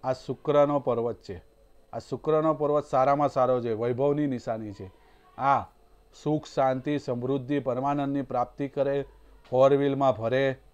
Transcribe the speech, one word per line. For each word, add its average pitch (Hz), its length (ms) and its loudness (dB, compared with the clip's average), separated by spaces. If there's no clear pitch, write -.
આ 131 120 -2
શુક્રનો 143 640 2
પર્વત 117 420 -2
છે, 87 200 -14
આ 117 60 -8
શુક્રનો 156 560 0
પર્વત 147 300 0
સારામાં 143 440 2
સારો 127 320 2
છે, 117 140 -2
વૈભવની 135 520 0
નિશાની 113 460 -6
છે. 95 140 -14
આ 131 240 2
સુખ, 151 320 -4
શાંતિ, 131 520 0
સમૃદ્ધિ, 127 640 -4
પરમાનંદની 139 600 -2
પ્રાપ્તિ 123 460 -4
કરે, 139 260 -2
ફોર 131 200 6
વ્હીલમાં 139 440 2
ફરે 117 300 0